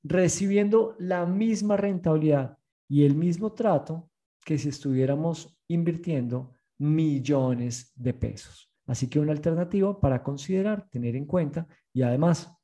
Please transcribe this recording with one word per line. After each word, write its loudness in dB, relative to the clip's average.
recibiendo 2
la -2
misma 0
rentabilidad 0
y 4
el 6
mismo 0
trato -2
que -2
si -2
estuviéramos -2
invirtiendo -2
millones 0
de -4
pesos. -10
Así -4
que 0
una 0
alternativa -2
para 0
considerar, -4
tener -4
en -6
cuenta -2
y 0
además 2